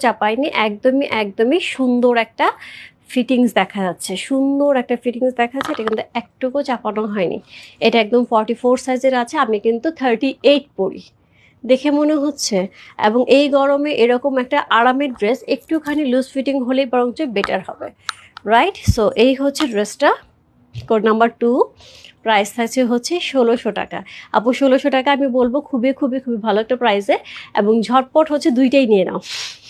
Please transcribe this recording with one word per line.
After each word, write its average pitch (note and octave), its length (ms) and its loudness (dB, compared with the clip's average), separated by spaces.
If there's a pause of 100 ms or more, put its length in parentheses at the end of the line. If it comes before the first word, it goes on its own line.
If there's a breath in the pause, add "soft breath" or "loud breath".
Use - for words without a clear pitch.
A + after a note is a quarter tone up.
চাপাইনি, A3+ 440 0 (180)
একদমই, C4 400 0 (160)
একদমই A3+ 360 0 (160)
সুন্দর B3 400 2 (120)
একটা D4 200 -2 (680 loud breath)
ফিটিংস B3 380 2 (100)
দেখা F#3+ 260 -4
যাচ্ছে, F3 260 -8 (160)
সুন্দর C#4 420 0 (120)
একটা B3 200 -4
ফিটিংস B3 380 -2
দেখা A#3+ 160 -2
যাচ্ছে, D4+ 180 -6
এটা A3+ 140 -6
কিন্তু A3 160 -2 (160)
একটুকুও C4 480 -4
চাপানো G#3+ 340 -4 (120)
হয়নি। G#3 240 -2 (480 loud breath)
এটা A3+ 180 4
একদম A#3+ 260 2
ফর্টি A3 300 0
ফোর B3 140 2 (100)
সাইজের C4 380 0
আছে, A#3+ 120 -8 (100)
আমি A3 220 0
কিন্তু A#3 220 0 (120)
থার্টি C4 300 0 (200)
এইট C#4+ 160 2 (120)
পরি। F#3 240 -4 (600 soft breath)
দেখে B3+ 240 2 (100)
মনে D4+ 160 2 (100)
হচ্ছে, C#4+ 340 -4 (500 loud breath)
এবং A#3 120 2 (180)
এই D4 80 4 (100)
গরমে C#4+ 340 2 (140)
এরকম B3 280 0 (120)
একটা C#4+ 140 -2 (200)
আরামের B3+ 400 2
ড্রেস A3 200 0 (160)
একটুখানি D4+ 480 -4 (100)
লুজ B3+ 220 0
ফিটিং C4+ 220 -2 (100)
হলেই C4 260 0
বরঞ্চ B3 260 0 (180)
বেটার G3 320 -2
হবে, - 200 -12 (640 loud breath)
রাইট? D#4+ 240 4 (180)
So A#3 80 0 (220)
এই C4+ 80 6 (100)
হচ্ছে C#4 220 -2 (100)
ড্রেসটা, G#3 360 0 (800)
কোড A3 200 2
নাম্বার A3 220 2 (100)
টু, A#3 100 2 (720 loud breath)
প্রাইস G#3+ 320 2
থাকছে A#3 240 -2 (120)
হচ্ছে A#3+ 220 -2 (180)
ষোলোশো A#3 380 0 (100)
টাকা। F3+ 180 -10 (380 loud breath)
আপু G#3+ 140 2 (100)
ষোলোশো C#4 360 2
টাকা C4 200 0
আমি C#4 100 0 (120)
বলবো B3 200 0 (100)
খুবই, C4 300 0
খুবই, C4 260 -2
খুবই A#3 220 -4
ভালো G#3 180 2
একটা B3 180 -2
প্রাইসে, G#3 340 2 (440 loud breath)
এবং G#3 120 2 (140)
ঝটপট C4 460 2
হচ্ছে D4+ 260 0
দুইটাই C4+ 340 4
নিয়ে F#3 160 4
নাও, F#3 120 -6 (500 loud breath)